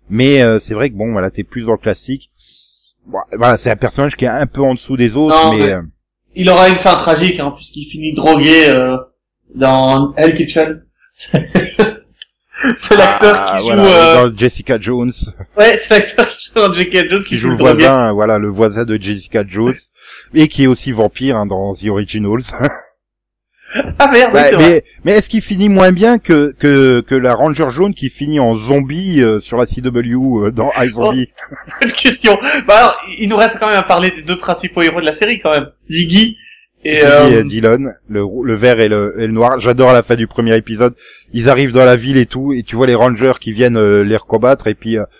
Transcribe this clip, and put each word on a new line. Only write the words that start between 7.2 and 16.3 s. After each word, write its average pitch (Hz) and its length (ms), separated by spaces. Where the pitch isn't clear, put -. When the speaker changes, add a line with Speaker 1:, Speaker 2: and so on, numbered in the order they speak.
Speaker 2:
hein, 143 160
puisqu'il - 360
finit 156 220
drogué, 151 560
euh, 131 280
dans 131 600
Hell 165 220
Kitchen. 160 460
<laughs> - 280
C'est 208 80
l'acteur 104 400
Speaker 1:
Ah, 95 220
Speaker 2:
qui 101 60
Speaker 1:
voilà, 117 180
Speaker 2:
joue, 196 80
euh, 165 380
Speaker 1:
dans 110 80
Jessica 120 440
Jones. 123 300
Speaker 2:
Ouais, 226 200
c'est - 120
l'acteur - 280